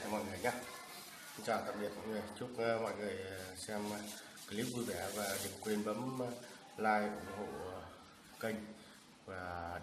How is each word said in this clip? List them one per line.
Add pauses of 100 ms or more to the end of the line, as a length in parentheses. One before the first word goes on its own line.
cho
mọi
người
nhé. (880)
Xin
chào
tạm
biệt
mọi
người, (180)
chúc,
à,
mọi
người,
à, (120)
xem, (100)
à, (500)
clip (100)
vui
vẻ
và
đừng
quên
bấm,
à, (480)
like,
ủng
hộ,
à, (580)
kênh (680)
và